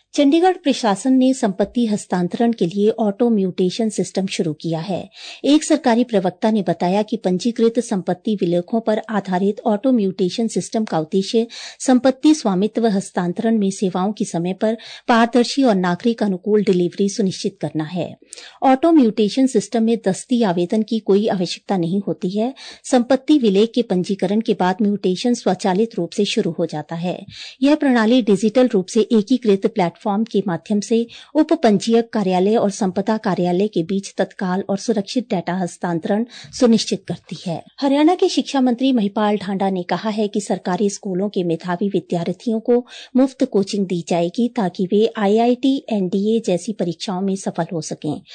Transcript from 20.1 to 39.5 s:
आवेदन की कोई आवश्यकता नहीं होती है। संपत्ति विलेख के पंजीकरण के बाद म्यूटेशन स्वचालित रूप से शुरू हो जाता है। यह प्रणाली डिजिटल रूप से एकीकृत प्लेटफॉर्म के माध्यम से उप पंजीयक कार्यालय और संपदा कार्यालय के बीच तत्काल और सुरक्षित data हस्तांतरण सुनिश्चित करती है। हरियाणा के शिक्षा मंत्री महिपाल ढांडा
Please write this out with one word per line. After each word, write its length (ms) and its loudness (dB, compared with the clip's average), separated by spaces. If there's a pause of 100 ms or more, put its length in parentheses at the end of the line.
आवेदन 380 0
की 180 -4
कोई 280 2
आवश्यकता 500 -4
नहीं 300 -2
होती 320 -4
है। 140 -2 (300)
संपत्ति 540 2
विलेख 380 4
के 60 4
पंजीकरण 600 -2
के 120 -2
बाद 280 0
म्यूटेशन 520 0
स्वचालित 600 0
रूप 160 -4
से 140 0
शुरू 260 -2
हो 140 -4
जाता 300 -8
है। 300 -6 (360)
यह 140 4
प्रणाली 460 2
डिजिटल 460 2
रूप 200 0
से 140 2
एकीकृत 680 2
प्लेटफॉर्म 320 -2 (100)
के 380 -2
माध्यम 320 -2
से 280 0 (280)
उप 180 2
पंजीयक 600 2
कार्यालय 420 2
और 140 2
संपदा 480 -2
कार्यालय 500 0
के 160 -2
बीच 340 -6
तत्काल 520 -4
और 80 -2
सुरक्षित 520 -4
data 240 -4
हस्तांतरण 720 -4 (340)
सुनिश्चित 480 2
करती 300 -10 (100)
है। 160 -8 (180)
हरियाणा 340 2
के 140 0
शिक्षा 320 -2
मंत्री 300 2
महिपाल 460 0
ढांडा 320 -2